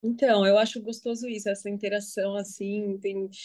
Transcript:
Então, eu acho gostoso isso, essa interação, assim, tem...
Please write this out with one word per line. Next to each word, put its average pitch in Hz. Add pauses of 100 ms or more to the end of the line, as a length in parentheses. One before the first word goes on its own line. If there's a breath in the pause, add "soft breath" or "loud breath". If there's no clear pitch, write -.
Então, 233
eu 202
acho 220
gostoso 233
isso, 214
essa 202
interação, 202
assim, 202
tem... 196 (160 loud breath)